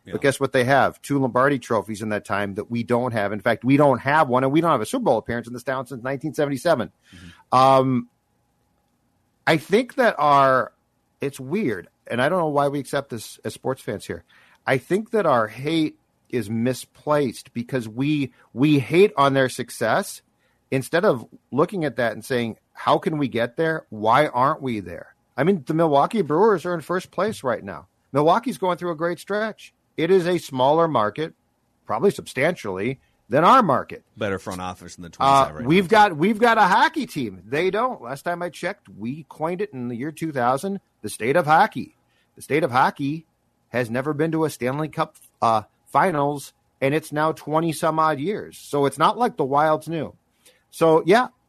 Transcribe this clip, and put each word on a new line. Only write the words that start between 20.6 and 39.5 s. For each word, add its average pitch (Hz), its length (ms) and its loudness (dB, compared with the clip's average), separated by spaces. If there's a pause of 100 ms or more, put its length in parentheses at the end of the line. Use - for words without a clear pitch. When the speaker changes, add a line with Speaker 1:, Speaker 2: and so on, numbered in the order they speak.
Speaker 2:
instead 156 360 -2
of 131 200 0 (240)
looking 160 360 -2
at 120 100 -6
that 117 160 -2
and 110 100 -14
saying, 120 360 -4 (160)
"How 147 240 2
can 160 180 -4
we 143 120 -2
get 113 280 -4
there? 160 320 -4
Why 113 380 2
aren't 139 340 0
we 120 200 -4
there?" 87 340 -14 (200)
I 131 100 -2
mean, 175 220 0
the 160 60 -4
Milwaukee 160 480 2
Brewers 175 460 2
are 180 80 -4
in 156 80 -6
first 175 280 -6
place 208 320 -4
right 113 220 -4
now. 87 220 -12 (240)
Milwaukee's 170 460 2
going 175 220 -2
through 175 120 -6
a 165 60 -8
great 170 220 -4
stretch. 208 560 -8 (240)
It 165 120 0
is 185 160 4
a 180 120 0
smaller 143 500 2
market, 139 460 -2 (500)
probably 135 260 0
substantially, 123 880 -4 (280)
than 143 160 2
our 240 180 8
market. 120 400 -2 (140)
Speaker 1:
Better 98 220 -4
front 92 240 -10
office 90 320 -12
than 90 80 -18
the 85 80 -16
Twins 135 180 0
Speaker 2:
Uh, 135 160 6
Speaker 1:
have 76 120 -4
right 95 100 -10
Speaker 2:
we've 175 260 2
Speaker 1:
now. 214 160 6
Speaker 2:
got, 165 80 -6
we've 202 220 0
got 226 180 4
a 214 60 4
hockey 247 420 2
team. 98 420 -8
They 156 240 -2
don't. 220 300 -4
Last 123 220 -12
time 175 200 -6
I 180 60 -6
checked, - 400 -10
we 117 400 -10
coined 175 320 -6